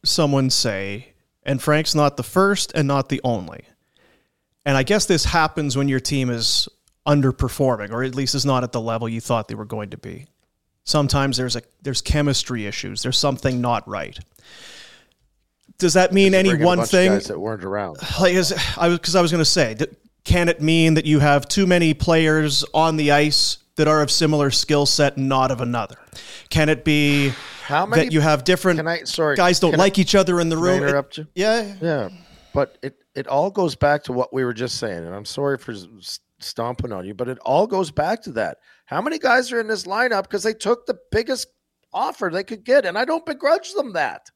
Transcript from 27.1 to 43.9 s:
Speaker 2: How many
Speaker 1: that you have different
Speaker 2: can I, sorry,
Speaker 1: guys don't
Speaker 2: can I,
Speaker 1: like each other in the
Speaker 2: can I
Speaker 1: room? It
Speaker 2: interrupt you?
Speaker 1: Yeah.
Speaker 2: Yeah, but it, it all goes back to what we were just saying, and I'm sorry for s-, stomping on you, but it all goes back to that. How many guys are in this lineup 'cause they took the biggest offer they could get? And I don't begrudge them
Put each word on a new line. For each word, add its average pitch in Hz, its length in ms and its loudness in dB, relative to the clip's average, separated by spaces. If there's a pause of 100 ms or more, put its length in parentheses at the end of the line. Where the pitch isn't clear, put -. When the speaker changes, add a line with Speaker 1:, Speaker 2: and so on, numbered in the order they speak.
Speaker 2:
How 156 220 0
many 160 180 2
Speaker 1:
that 143 80 -4
you 156 80 4
have 151 240 2
different 180 340 2
Speaker 2:
can 160 100 -4
I, 170 140 -4
sorry, 151 340 -2
Speaker 1:
guys 180 240 4
don't 165 120 4
Speaker 2:
can 156 80 2
I, 190 40 6
Speaker 1:
like 196 140 2
each 185 160 2
other 180 260 4
in 165 80 0
the 160 80 0
Speaker 2:
can 165 80 -2
I 180 40 4
Speaker 1:
room? 180 140 2
It 143 60 0
Speaker 2:
interrupt 139 300 -2
you? 151 160 -12
Speaker 1:
Yeah. 208 460 0
Speaker 2:
Yeah, 151 280 -2 (460)
but 143 280 -2
it, 135 140 -10 (180)
it 135 120 -8
all 151 240 0
goes 185 240 -2
back 147 300 0
to - 80 -8
what 127 200 -2
we 131 120 -2
were 120 100 -4
just 120 240 -6
saying, 90 260 -6
and 85 100 -12
I'm 101 120 -14
sorry 139 320 -4
for - 140 -12
s-, 95 480 -16 (180)
stomping 120 540 -8
on 92 120 -10
you, 101 80 -12
but 120 160 -8
it 127 120 -10
all 160 260 2
goes 190 240 -4
back 170 320 -4
to 151 100 -14
that. 104 260 -6 (280)
How 160 160 -4
many 311 160 -4
guys 254 340 2
are 233 80 -2
in 220 60 -6
this 208 180 -4
lineup 202 460 -2
'cause 196 140 -4
they 220 100 -2
took 233 320 -2
the - 100 -4 (160)
biggest 226 360 -2 (440)
offer 202 400 -4
they 190 120 -6
could 220 200 -14
get? 254 220 2
And 175 100 -4
I 233 80 0
don't 320 220 -4
begrudge 320 480 -2
them 285 200 -6